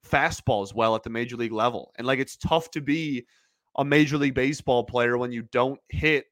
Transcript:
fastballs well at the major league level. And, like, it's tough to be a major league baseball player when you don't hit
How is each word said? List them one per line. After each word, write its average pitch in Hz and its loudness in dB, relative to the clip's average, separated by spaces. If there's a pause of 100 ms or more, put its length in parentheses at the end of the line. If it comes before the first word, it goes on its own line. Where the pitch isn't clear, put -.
fastballs 139 0
well 113 2
at 110 -6
the 117 -10
major 120 -6
league 117 -4
level. 113 -2
And, 123 -6
like, 131 0
it's - -6
tough 165 -2
to 156 -8
be 143 -4 (520)
a 139 0
major 147 4
league 139 2
baseball 131 0
player 120 2
when 123 -2
you 117 -8
don't 131 2 (100)
hit 151 0